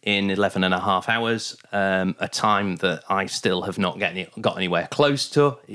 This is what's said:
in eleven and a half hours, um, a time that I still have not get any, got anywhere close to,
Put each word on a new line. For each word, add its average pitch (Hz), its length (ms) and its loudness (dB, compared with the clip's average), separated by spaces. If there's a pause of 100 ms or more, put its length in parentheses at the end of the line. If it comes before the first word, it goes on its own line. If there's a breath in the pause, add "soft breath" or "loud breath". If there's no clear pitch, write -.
in 101 260 0
eleven 98 360 2
and 92 100 2
a 90 60 0
half 92 280 0
hours, 113 480 -2 (140)
um, 95 480 0
a 92 100 -4
time 101 480 0
that 85 320 -2
I 95 180 0
still 92 360 -2
have 95 160 -6
not 90 200 -2
get 95 120 -2
any, 92 180 -8 (120)
got - 160 0
anywhere 87 340 0
close 143 400 2
to, 143 260 4 (180)